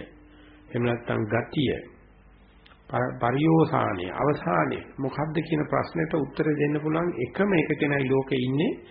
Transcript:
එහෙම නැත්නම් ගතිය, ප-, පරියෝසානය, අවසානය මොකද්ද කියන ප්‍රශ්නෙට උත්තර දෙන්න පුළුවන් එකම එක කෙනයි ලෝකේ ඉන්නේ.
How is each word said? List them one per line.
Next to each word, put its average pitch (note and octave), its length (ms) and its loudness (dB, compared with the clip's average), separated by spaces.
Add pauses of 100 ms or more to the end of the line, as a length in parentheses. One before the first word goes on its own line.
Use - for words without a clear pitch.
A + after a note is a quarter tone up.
(640)
එහෙම A#2+ 180 -4
නැත්නම් A#2+ 420 0
ගතිය, A2+ 500 0 (1080)
ප-, B2+ 320 -2
පරියෝසානය, B2+ 960 2
අවසානය C#3+ 680 0 (160)
මොකද්ද C#3+ 440 -4
කියන D3+ 260 -2
ප්‍රශ්නෙට D#3+ 500 -2
උත්තර D3+ 380 0
දෙන්න D3 240 0
පුළුවන් D#3 420 0
එකම F#3+ 340 -2
එක D#3 220 2
කෙනයි C#3+ 300 0
ලෝකේ C3+ 360 0
ඉන්නේ. C#3 320 0 (180)